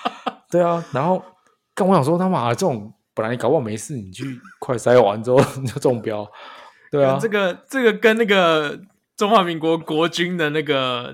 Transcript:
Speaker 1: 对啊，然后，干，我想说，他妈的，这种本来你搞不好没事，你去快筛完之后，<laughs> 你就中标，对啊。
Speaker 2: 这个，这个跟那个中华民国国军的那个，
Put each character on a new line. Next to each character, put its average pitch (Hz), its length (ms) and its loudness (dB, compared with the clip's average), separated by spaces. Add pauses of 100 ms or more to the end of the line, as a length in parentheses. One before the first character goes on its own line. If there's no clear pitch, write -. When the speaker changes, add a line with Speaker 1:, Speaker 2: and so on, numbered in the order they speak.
(500)
Speaker 1:
对 175 120 2
啊， 170 200 0 (120)
然 131 120 -2
后， 185 160 -2 (520)
干， 208 120 0
我 190 80 4
想 165 80 6
说， 156 160 2
他 185 120 0
妈 135 180 0
的， 120 80 0
这 - 60 -4
种 117 320 -4 (200)
本 - 80 -4
来 110 80 -4
你 123 80 -4
搞 117 120 0
不 151 60 4
好 160 40 2
没 107 160 -6
事， 135 220 -10
你 98 160 -12
去 127 260 -10 (200)
快 123 180 -4
筛 123 260 6
完 104 180 0
之 113 80 -4
后， 127 80 4 (100)
<laughs> - 120 -12
你 131 80 -6
就 110 140 -8
中 123 200 0
标， 104 240 -8 (640)
对 143 140 0
啊。 135 180 2
Speaker 2:
这 226 60 0
个， 196 260 -2 (160)
这 262 140 -2
个 226 80 4
跟 220 240 2
那 233 100 0
个 160 540 2 (380)
中 208 120 0
华 208 140 6
民 170 160 -4
国 160 180 0
国 160 300 0
军 175 300 -4
的 156 140 0
那 156 120 -2
个， 131 500 -2